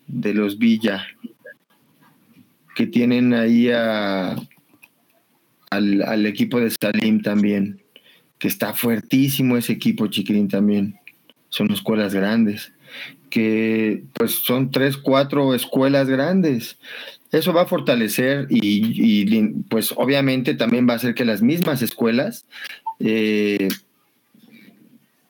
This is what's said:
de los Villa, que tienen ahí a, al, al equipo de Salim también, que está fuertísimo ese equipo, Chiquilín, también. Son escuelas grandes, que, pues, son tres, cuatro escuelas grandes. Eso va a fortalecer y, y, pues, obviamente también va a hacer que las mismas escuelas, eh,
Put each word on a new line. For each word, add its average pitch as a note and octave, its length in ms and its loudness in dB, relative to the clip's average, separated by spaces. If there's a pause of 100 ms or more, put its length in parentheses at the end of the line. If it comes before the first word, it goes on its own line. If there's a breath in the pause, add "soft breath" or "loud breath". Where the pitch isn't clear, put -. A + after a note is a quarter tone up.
de - 280 -4
los G#2 240 -2
Villa, A2 460 0 (1700)
que A#2 100 0
tienen B2 480 2
ahí A#2 360 4
a, G#2 680 -2 (1300)
al, G2+ 320 2
al G#2+ 240 0
equipo A2 340 -2
de A2+ 100 0
Salim G#2+ 500 0
también, G2+ 640 0 (560 soft breath)
que - 100 -4
está G#3 260 -4
fuertísimo C#3 840 0
ese A#2+ 160 -2
equipo, A2 340 0
Chiquilín, G#2 420 -2
también. G2+ 480 0 (540)
Son G#2 220 -2
escuelas G#2 420 -2
grandes, G#2 580 0 (560 loud breath)
que, A2 760 0 (100)
pues, A#2 180 -2
son C3 380 -2
tres, C3+ 260 2
cuatro C#3 580 2
escuelas C3+ 540 2
grandes. C#3+ 680 0 (540 loud breath)
Eso D#3+ 200 2
va E3+ 100 4
a F3 40 2
fortalecer C#3 840 0
y, G#2 800 2
y, A2 140 4 (260)
pues, A2 280 -2
obviamente C3+ 580 0
también A#2+ 340 2
va A#2+ 60 2
a - 20 -2
hacer A#2+ 180 -4
que B2+ 100 -2
las G#2+ 180 0
mismas D3+ 400 0
escuelas, A#2+ 640 -2 (540 loud breath)
eh, G#2 680 0 (1600 loud breath)